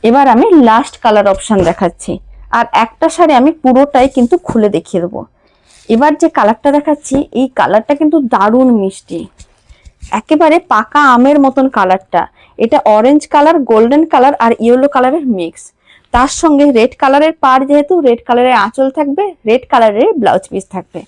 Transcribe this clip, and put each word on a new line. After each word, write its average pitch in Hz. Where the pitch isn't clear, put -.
এবার 269
আমি 262
লাস্ট 220
কালার 214
অপশন 202
দেখাচ্ছি, -
আর 240
একটা -
শাড়ি 330
আমি 302
পুরোটাই 262
কিন্তু 247
খুলে 208
দেখিয়ে 170
দেবো। 185
এবার 262
যে 330
কালারটা 233
দেখাচ্ছি, 294
এই 262
কালারটা 208
কিন্তু 311
দারুণ 220
মিষ্টি, 190
একেবারে 311
পাকা 226
আমের 269
মতন 262
কালারটা। 185
এটা 233
অরেঞ্জ 277
কালার, 311
গোল্ডেন 233
কালার 277
আর 233
ইয়েলো 254
কালারের 269
মিক্স, 170
তার 254
সঙ্গে 294
রেড 226
কালারের 285
পাড়, 262
যেহেতু 294
রেড 233
কালারের 247
আঁচল 269
থাকবে, 294
রেড 240
কালারের 226
ব্লাউজ 185
পিস 190
থাকবে 180